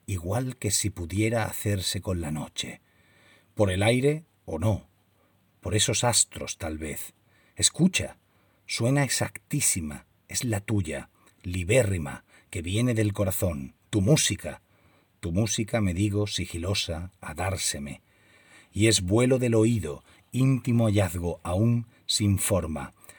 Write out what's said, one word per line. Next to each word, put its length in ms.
igual 500
que 160
si 180
pudiera 540
hacerse 560
con 200
la 120
noche. 480
Por 160
el 140
aire 400
o 140
no, 300
por 160
esos 260
astros 560
tal 200
vez. 360
Escucha, 640
suena 380
exactísima, 1040
es 180
la 160
tuya, 500
libérrima, 800
que 100
viene 340
del 180
corazón, 640
tu 120
música. 640
Tu 120
música, 480
me 140
digo, 340
sigilosa, 840
a 140
dárseme. 680
Y 140
es 140
vuelo 400
del 160
oído, 480
íntimo 560
hallazgo, 560
aún 440
sin 320
forma. 540